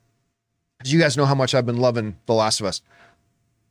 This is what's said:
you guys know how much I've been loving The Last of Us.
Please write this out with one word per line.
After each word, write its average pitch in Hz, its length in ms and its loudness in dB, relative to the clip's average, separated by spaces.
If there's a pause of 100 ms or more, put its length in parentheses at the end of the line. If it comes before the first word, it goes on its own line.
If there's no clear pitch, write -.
(840)
you 143 140 2
guys 147 180 2
know 143 100 2
how 139 80 2
much 131 200 -2
I've 127 120 2
been 120 120 -4
loving 117 380 0 (100)
The 117 80 0
Last 110 260 0
of 104 60 -4
Us. - 160 -8 (880)